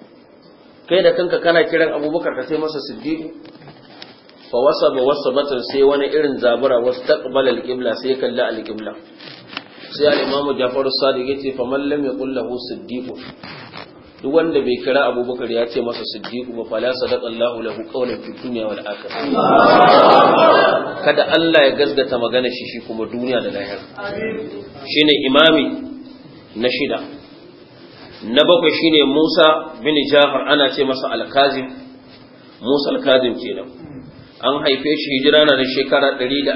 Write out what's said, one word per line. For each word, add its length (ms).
Kai 160
da 160
kanka 220
kana 260
kiran 320
Abubakar 400
ka 80
sai 120
masa 200
Siddiqu? 560
Fa 80
wasaba 440
wasabatan, 680
sai 120
wani 280
irin 280
zabura, 440
wastaqbala 720
al-qibla, 400
sai 160
ya 80
kalli 220
al-qibla. 520
Sai 120
al-Imamu 520
Ja'far 280
As-Sadiq 420
ya 100
ce, 180
"Fa 80
man 240
lam 160
yaqul 300
lahu 240
Siddiqu," 560
duk 120
wanda 260
bai 220
kira 240
Abubakar 420
ya 220
ce 100
masa 220
Siddiqu 480
ba, 160
"fala 260
sadaqa 380
Allahu 320
lahu 160
qawlan 320
fid 160
dunya 240
wal 160
akhirah." 1500
Kada 220
Allah 320
ya 140
gaskata 400
magana 320
shi, 140
shi 120
kuma 200
duniya 340
da 100
lahira. 300
Shine 300
imami 340
na 120
shida. 300
Na 160
bakwai 300
shine 340
Musa 720
bin 140
Ja'far, 320
ana 260
ce 140
masa 240
Al-Kazim. 580
Musa 300
Al-Kazim 500
kenan. 280
An 200
haife 360
shi 120
hijira 240
na 120
da 80
shekara 520
ɗari 280
da 120